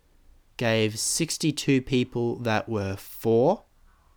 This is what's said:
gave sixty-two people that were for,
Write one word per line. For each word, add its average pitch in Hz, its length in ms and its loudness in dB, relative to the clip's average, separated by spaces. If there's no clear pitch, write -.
gave 110 420 0
sixty-two - 840 0
people 123 540 -2
that 113 320 -2
were 98 280 -2
for, 117 680 2